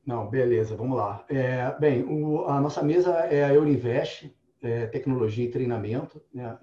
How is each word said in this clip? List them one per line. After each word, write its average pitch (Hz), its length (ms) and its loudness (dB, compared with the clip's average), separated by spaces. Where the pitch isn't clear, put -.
Não, 113 240 -6
beleza, 113 480 2
vamos 127 180 -2
lá. 104 320 -4
É, 127 520 -2
bem, 139 240 4
o, 151 420 -2
a 143 160 0
nossa 147 200 -2
mesa 175 300 4
é 151 320 2
a 139 100 4
Euroinvest, 139 800 2
é, - 240 -2
Tecnologia 120 600 -2
e 120 40 -2
Treinamento, 123 720 -4
né? 120 300 -10